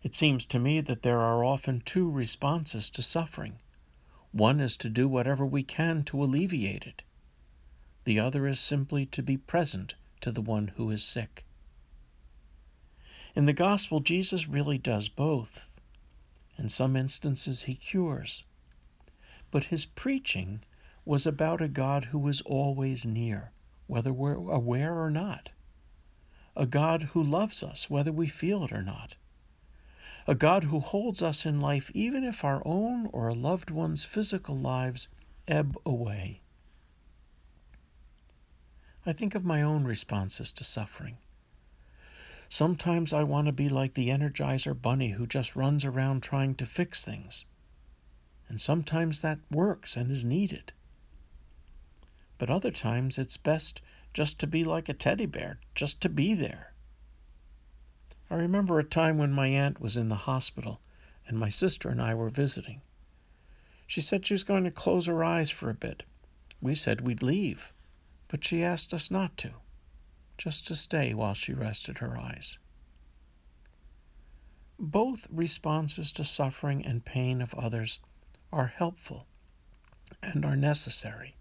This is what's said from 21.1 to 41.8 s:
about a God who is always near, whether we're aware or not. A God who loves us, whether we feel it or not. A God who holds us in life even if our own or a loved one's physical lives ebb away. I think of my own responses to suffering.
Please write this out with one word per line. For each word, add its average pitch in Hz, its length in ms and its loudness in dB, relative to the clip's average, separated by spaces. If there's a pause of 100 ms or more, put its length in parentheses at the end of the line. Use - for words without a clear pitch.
about 156 360 0
a 156 80 0
God 139 420 0
who 143 160 0
is 143 140 0
always 135 640 0
near, 110 480 -2 (340)
whether 123 240 0
we're 135 220 0
aware 143 680 0
or 160 100 0
not. 170 420 -4 (1040)
A 143 80 2
God 156 380 2 (100)
who 165 100 4
loves 175 400 2
us, - 260 -8
whether 143 220 0
we 156 160 0
feel 175 380 -2
it 107 80 -6
or 104 100 -4
not. - 320 -8 (1080)
A 151 100 4
God 165 280 6
who 151 160 0
holds 202 420 -2
us 165 240 0
in 147 140 2
life 143 340 0
even 254 300 0
if 240 220 -4
our 139 200 2
own 220 420 0
or 117 200 -2
a 117 60 0
loved 147 360 -2
one's 156 360 -2
physical 190 520 -2
lives 127 520 -2 (400)
ebb 151 360 2
away. 110 540 -2 (2750)
I 175 60 -2
think 202 240 -2
of 190 80 -2
my 160 180 2
own 151 220 4
responses 101 680 -2
to - 100 -6
suffering. - 540 -4 (1300)